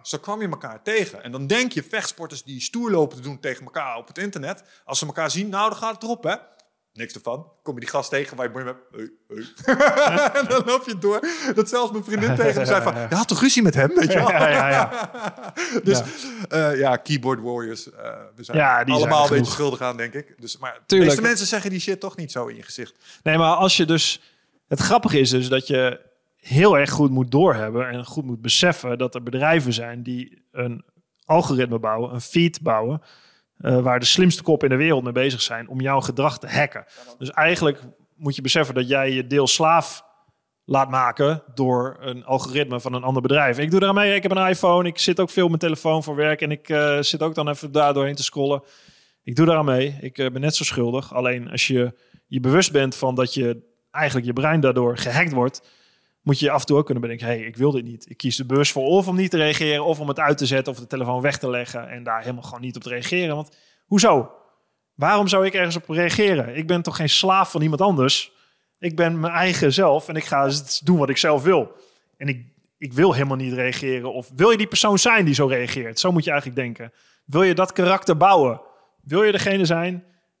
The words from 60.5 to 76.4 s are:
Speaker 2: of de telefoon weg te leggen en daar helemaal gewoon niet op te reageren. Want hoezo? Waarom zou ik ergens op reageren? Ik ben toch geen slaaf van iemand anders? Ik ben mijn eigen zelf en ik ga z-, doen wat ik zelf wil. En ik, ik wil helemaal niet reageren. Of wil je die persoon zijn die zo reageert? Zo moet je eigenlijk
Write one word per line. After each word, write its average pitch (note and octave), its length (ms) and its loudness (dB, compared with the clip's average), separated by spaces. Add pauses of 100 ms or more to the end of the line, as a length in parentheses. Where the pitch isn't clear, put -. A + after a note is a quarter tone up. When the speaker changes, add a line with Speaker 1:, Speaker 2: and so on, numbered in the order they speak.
Speaker 2:
of A#2 60 -16
de A#2+ 80 -16
telefoon B2+ 340 -4
weg C3+ 160 0
te C#3 120 -6
leggen B2 400 -8
en A#2+ 140 -16
daar A2+ 180 -4
helemaal A#2+ 220 -10
gewoon A#2+ 180 -16
niet B2 140 -10
op A#2 60 -16
te A#2+ 80 -14
reageren. D#3+ 460 -4
Want D3+ 200 -10 (300)
hoezo? F#3 460 4 (640)
Waarom G3 320 2
zou F#3+ 180 4
ik F#3+ 80 -2
ergens F3 220 0
op E3+ 140 -8
reageren? E3 680 0
Ik D#3+ 100 -6
ben F3 140 2
toch D#3+ 140 -6
geen D#3 140 -2
slaaf F#3+ 420 2
van D#3 100 -2
iemand D#3 200 0
anders? C#3+ 500 2 (480)
Ik E3+ 160 -6
ben E3 240 0
mijn E3+ 140 -4
eigen E3+ 400 2
zelf D#3 340 2
en D#3+ 80 -8
ik D#3 100 -4
ga C#3 240 0
z-, C#3+ 300 -4
doen F3 180 4
wat C#3 120 2
ik C3+ 80 -2
zelf D3+ 260 2
wil. D#3 280 2 (460)
En C#3+ 100 -10
ik, B2 180 -6 (320)
ik C3+ 160 -12
wil D#3+ 200 4
helemaal C3+ 240 -2
niet C3 160 -6
reageren. B2+ 600 -4
Of B2 220 -12
wil F3 160 6
je A3+ 60 4
die G#3 100 0
persoon G#3 320 2
zijn A3 260 4
die D3 80 4
zo C#3 140 2
reageert? B2 520 -4
Zo F#3 120 2
moet E3 120 2
je E3 80 -4
eigenlijk C#3 280 -2